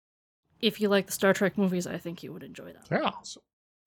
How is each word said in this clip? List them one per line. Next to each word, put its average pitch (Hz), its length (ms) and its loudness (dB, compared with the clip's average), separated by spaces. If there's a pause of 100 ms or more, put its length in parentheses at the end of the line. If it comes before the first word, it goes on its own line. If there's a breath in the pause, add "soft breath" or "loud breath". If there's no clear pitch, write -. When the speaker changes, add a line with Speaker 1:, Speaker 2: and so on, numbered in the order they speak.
(600)
Speaker 1:
if 208 180 0
you 208 80 2
like 196 200 4
the - 40 -10
Star 196 220 4
Trek 190 240 2
movies, 180 280 2
I - 120 -6
think 170 260 -10
you - 80 -12
would 147 120 -14
enjoy - 280 -16
them. - 180 -20
Speaker 2:
Yeah. 226 220 0 (760)